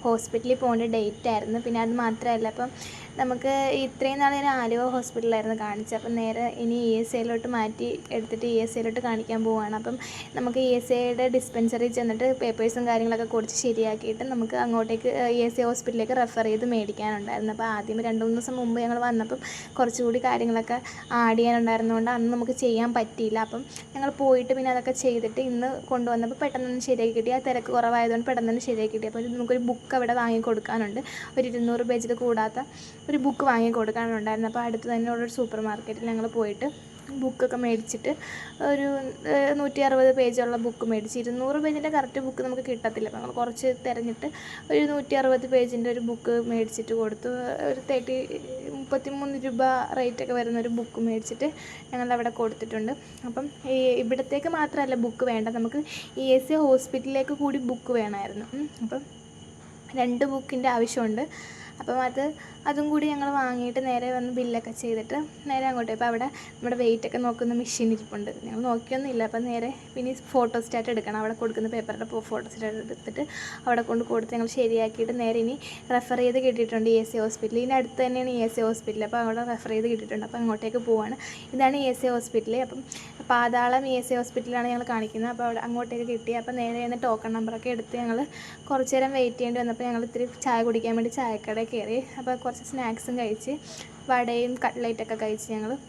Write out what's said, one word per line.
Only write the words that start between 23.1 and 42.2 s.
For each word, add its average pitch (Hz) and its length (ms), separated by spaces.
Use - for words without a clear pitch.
അപ്പം 247 160
ഞങ്ങൾ 277 160
പോയിട്ട് 254 360
പിന്നെ 262 160
അതൊക്കെ 254 220
ചെയ്തിട്ട് 226 340
ഇന്ന് 247 200
കൊണ്ടുവന്നപ്പോൾ 240 520
പെട്ടെന്ന് 254 260
തന്നെ 247 200
ശരിയാക്കി 233 300
കിട്ടി. 233 180
ആ - 100
തിരക്ക് 247 260
കുറവായതുകൊണ്ട് 233 540
പെട്ടെന്ന് 233 240
തന്നെ 247 160
ശരിയാക്കി 220 260
കിട്ടി. 214 160
അപ്പോൾ 226 120
ഒരു, 240 140
നമുക്കൊരു 247 340
ബുക്ക് 240 280
അവിടെ 240 220
വാങ്ങി 226 280
കൊടുക്കാനുണ്ട്. 220 520
ഒരു 247 160
ഇരുന്നൂറ് 240 380
പേജിൽ 233 240
കൂടാത്ത 220 340
ഒരു 294 160
ബുക്ക് 277 240
വാങ്ങി 233 300
കൊടുക്കാനുണ്ടായിരുന്നു. 220 720
അപ്പോൾ 240 180
അടുത്ത് 226 240
തന്നെ 233 220
ഉള്ളൊരു 233 240
സൂപ്പർ 226 220
മാർക്കറ്റിൽ 220 420
ഞങ്ങൾ 220 140
പോയിട്ട് 208 300
ബുക്കൊക്കെ 254 440
മേടിച്ചിട്ട് 233 480
ഒരു, 277 160
ഏഹ്, 277 260
നൂറ്റി 285 280
അറുപത് 262 220
പേജുള്ള 240 460
ബുക്ക് 233 280
മേടിച്ച്. 214 300
ഇരുന്നൂറ് 254 420
പേജിൻ്റെ 302 320
കറക്റ്റ് 269 300